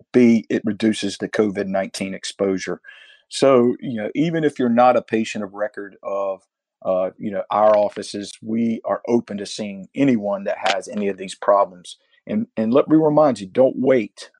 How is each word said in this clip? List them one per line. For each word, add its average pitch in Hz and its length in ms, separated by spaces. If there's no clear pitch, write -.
B, 117 380
it - 160
reduces 104 540
the 98 100
covid 101 380
nineteen 95 480
exposure. 92 640
So, 123 500
you 117 220
know, 107 140
even 160 280
if 147 140
you're 123 120
not 120 280
a 110 60
patient 110 400
of 98 100
record 101 480
of, 98 400
uh, 92 360
you 110 100
know, 95 220
our 107 260
offices, 101 640
we 113 420
are - 240
open 117 300
to 98 80
seeing 98 480
anyone 101 520
that 95 120
has 95 140
any 101 220
of 92 80
these 95 180
problems. 92 640
And, 107 220
and 110 160
let 147 160
me 156 80
remind 151 420
you, 101 60
don't 127 320
wait, 127 640